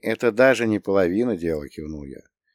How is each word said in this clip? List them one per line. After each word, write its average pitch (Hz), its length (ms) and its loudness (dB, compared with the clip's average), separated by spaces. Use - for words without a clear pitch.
это 113 300 -2
даже 120 340 4
не 107 140 0
половина 98 580 0
дела, 80 320 -4
кивнул 76 340 -14
я. 67 180 -18